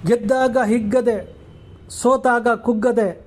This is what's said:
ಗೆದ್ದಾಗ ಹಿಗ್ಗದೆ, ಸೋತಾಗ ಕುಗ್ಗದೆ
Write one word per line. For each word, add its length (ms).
ಗೆದ್ದಾಗ 500
ಹಿಗ್ಗದೆ, 460
ಸೋತಾಗ 460
ಕುಗ್ಗದೆ 440